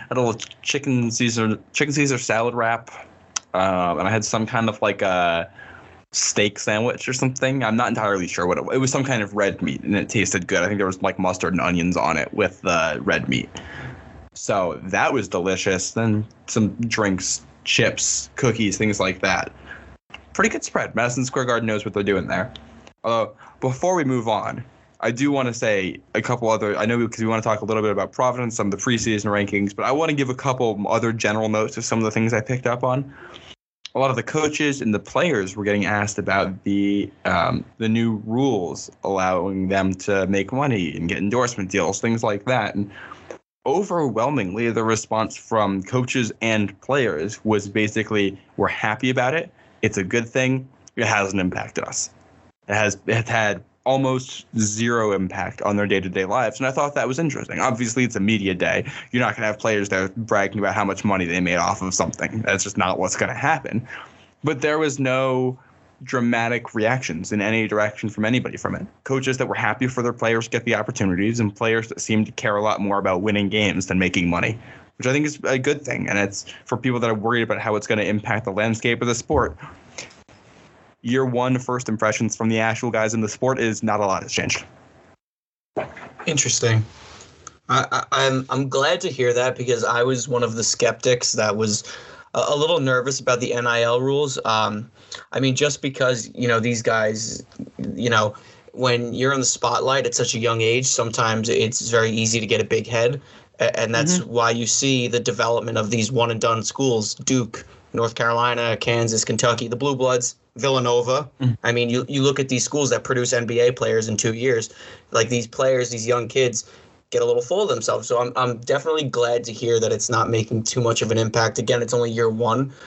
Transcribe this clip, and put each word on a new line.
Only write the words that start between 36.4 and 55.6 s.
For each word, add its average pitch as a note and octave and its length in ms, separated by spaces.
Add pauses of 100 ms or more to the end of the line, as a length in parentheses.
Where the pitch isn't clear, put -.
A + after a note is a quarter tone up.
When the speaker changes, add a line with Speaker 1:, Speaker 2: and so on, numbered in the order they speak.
Speaker 1:
the, G2+ 460 (160)
um, E2+ 380 (140)
the A2+ 100
new A2+ 380
rules A2 640 (140)
allowing F#2+ 640
them F#2+ 260
to F#2+ 320
make G2 240
money A#2 440
and E2 120
get F2+ 120
endorsement G#2 520
deals, F#2+ 300
things A2+ 220
like G#2 220
that. B2 300
And G2+ 140 (760)
overwhelmingly, B2+ 1080
the A2+ 120
response A2 520
from G2+ 480
coaches B2 480 (100)
and G#2+ 400
players A2 640
was G#2 240
basically, G#2 720 (200)
"We're G2 100
happy A2 420
about B2+ 240
it. E3+ 180 (300)
It's A2 160
a G2 60
good A2+ 240
thing. C3 400 (280)
It A#2+ 100
hasn't G2+ 360
impacted F#2 420
us." - 260 (580)
It G#2 60
has, G#2 240 (100)
it A2+ 200
had G#2+ 360 (220)
almost C3 600 (100)
zero A2 540
impact F#2 500